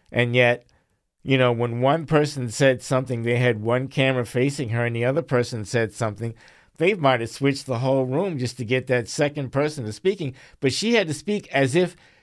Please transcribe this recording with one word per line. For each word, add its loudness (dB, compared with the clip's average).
and 0
yet, 4
you 2
know, 4
when -2
one 2
person 0
said 2
something, -2
they 0
had 2
one 0
camera 0
facing -2
her, 0
and -2
the 0
other 0
person -2
said -2
something, -6
they 2
might 2
have -6
switched 0
the -4
whole 2
room -4
just -6
to -8
get 0
that 0
second -4
person -2
to -6
speaking, -4
but 0
she 0
had 4
to -2
speak -4
as 2
if 2